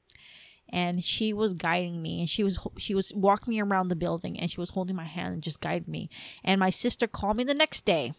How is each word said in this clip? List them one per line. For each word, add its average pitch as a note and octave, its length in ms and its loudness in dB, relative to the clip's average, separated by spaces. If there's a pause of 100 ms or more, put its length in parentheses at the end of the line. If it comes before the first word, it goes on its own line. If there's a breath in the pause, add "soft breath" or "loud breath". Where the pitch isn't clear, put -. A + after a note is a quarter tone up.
(720 loud breath)
And F3 300 0
she G#3+ 300 0
was G#3 200 2
guiding E3+ 480 0
me, E3+ 200 -4
and E3+ 80 0
she G#3 160 2
was F#3+ 120 2
ho-, - 200 -6
she - 180 -2
was F#3+ 180 0
walking G3+ 380 4
me A3 80 0
around F#3+ 300 2
the F3+ 60 2
building, E3+ 440 -2
and E3+ 100 0
she - 120 -6
was F3 80 -4
holding F#3 260 -2
my E3 80 -6
hand F3 300 -6
and D#3+ 100 -6
just D#3 160 -6
guiding E3+ 320 -4
me. D#3 180 -6 (360 loud breath)
And F#3+ 160 4
my F#3+ 80 6
sister A#3 380 0
called G#3 280 -2
me A#3+ 80 0
the C#4 100 0
next D4+ 300 2
day. D#3 360 2